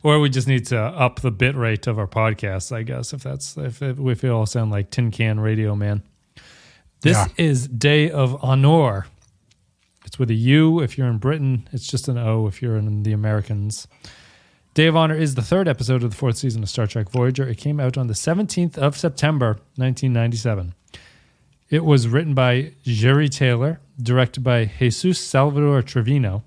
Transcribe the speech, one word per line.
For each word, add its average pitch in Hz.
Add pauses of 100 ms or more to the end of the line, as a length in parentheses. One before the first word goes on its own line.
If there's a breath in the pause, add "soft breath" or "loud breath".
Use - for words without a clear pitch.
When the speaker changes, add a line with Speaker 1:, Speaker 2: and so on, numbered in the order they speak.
Speaker 1:
Or 151
we 143
just 127
need 127
to 120
up 127
the 127
bit 123
rate 113
of 110
our 98
podcasts, 104
I 113
guess, 123
if 135
that's, 135
if 135
it, 131
if 127
we 131
all 110
sound 110
like 101
Tin 120
Can 107
Radio 107
Man. 104 (1000 loud breath)
This 156
Speaker 2:
Yeah. 98
Speaker 1:
is 139
Day 147
of 139
Honor. 135 (1000)
It's -
with 120
a 113
U 156
if 135
you're 127
in 113
Britain. 135
It's 123
just -
an 123
O 110
if -
you're 113
in 104
the 107
Americans. 107 (840 loud breath)
Day 156
of 160
Honor 156
is 151
the 120
third 175
episode 127
of 117
the 101
fourth 120
season 113
of 98
Star 110
Trek 104
Voyager. 127
It 117
came 147
out 127
on 123
the 107
seventeenth 175
of 143
September, 139 (180)
nineteen 127
ninety-seven. 113 (920 loud breath)
It 156
was 135
written 143
by 131 (140)
Jeri 131
Taylor, 135 (200)
directed 123
by 117
Jesus 127
Salvador 143
Trevino. 120